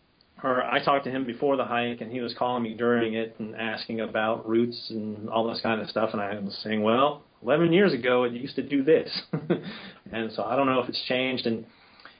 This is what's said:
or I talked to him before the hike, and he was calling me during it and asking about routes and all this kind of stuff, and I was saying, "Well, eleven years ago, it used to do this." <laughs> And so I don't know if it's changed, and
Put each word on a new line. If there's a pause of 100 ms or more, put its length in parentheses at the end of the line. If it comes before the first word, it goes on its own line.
(420)
or
I
talked
to
him
before
the
hike,
and
he
was
calling
me
during
it
and
asking
about
routes
and
all
this
kind
of
stuff,
and
I
was
saying,
"Well, (200)
eleven
years
ago,
it
used
to
do
this." (120)
<laughs> (640)
And
so
I
don't
know
if
it's
changed,
and (540)